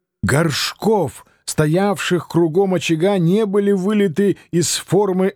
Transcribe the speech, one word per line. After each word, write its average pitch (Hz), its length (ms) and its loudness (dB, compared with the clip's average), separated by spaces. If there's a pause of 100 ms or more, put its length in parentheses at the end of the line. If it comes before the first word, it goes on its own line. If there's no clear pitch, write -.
(220)
горшков — 165 1040 -2 (200)
стоявших 175 800 0
кругом 175 480 0
очага, 170 420 0
не 185 280 2
были 202 260 0
вылиты 202 640 0 (140)
из 165 240 0
формы 190 600 0